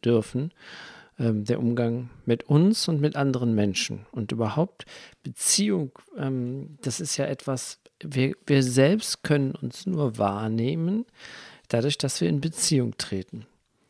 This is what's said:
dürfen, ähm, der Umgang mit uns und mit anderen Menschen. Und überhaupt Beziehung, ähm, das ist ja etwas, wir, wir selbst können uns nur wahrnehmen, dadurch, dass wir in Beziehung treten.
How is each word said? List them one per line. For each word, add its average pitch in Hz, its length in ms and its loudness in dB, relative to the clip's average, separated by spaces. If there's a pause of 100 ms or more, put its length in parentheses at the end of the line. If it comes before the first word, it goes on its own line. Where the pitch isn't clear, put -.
dürfen, 120 500 0 (680)
ähm, 110 240 0
der 117 160 0
Umgang 120 500 0 (160)
mit 117 180 2
uns 175 440 4
und 156 140 0
mit 151 140 2
anderen 127 380 2
Menschen. 104 580 0
Und 107 200 -6
überhaupt 113 540 -2 (360)
Beziehung, 175 680 0 (260)
ähm, 135 640 -4
das - 180 -4
ist 160 180 -4
ja 139 80 0
etwas, - 540 -6 (220)
wir, 135 320 0 (140)
wir 139 160 6
selbst 135 600 4
können 139 280 2
uns - 340 -8
nur 147 320 0
wahrnehmen, 117 880 0 (640)
dadurch, 123 300 0
dass - 240 -4
wir 170 80 2
in 147 120 0
Beziehung 143 560 0
treten. - 480 -8 (440)